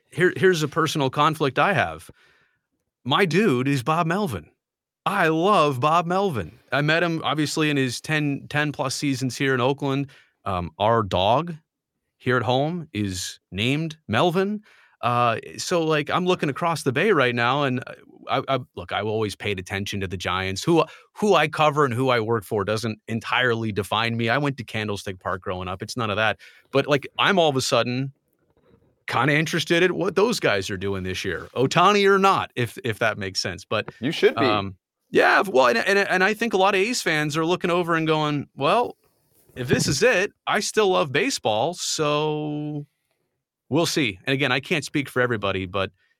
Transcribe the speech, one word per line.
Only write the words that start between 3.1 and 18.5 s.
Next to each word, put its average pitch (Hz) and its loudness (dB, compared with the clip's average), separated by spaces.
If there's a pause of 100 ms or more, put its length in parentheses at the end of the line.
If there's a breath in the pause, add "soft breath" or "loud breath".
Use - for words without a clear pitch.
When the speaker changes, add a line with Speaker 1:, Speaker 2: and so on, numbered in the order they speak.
Speaker 1:
dude 151 2
is 143 0
Bob 160 0
Melvin. 165 -4 (560)
I 180 2
love 160 4
Bob 160 4
Melvin. 165 -2 (120)
I 139 0
met 156 2
him, 165 -2
obviously, 151 0
in 143 0
his 131 -2
ten, 143 -4
ten 147 -2
plus 131 -4
seasons 135 -4
here 135 0
in 127 0
Oakland. 139 -2 (340 soft breath)
Um, 87 -4
our 110 4
dog 107 0 (640)
here 127 0
at 120 0
home 147 -2
is 98 -6 (100)
named 143 -2 (100)
Melvin. 180 0 (420 soft breath)
Uh, 120 0 (200)
so, 165 -2
like, 156 0
I'm 175 -2
looking 180 0
across 165 -4
the 139 0
bay 180 2
right 127 2
now, 123 2
and, 127 -2
uh, - -14 (340)
I, 127 0 (140)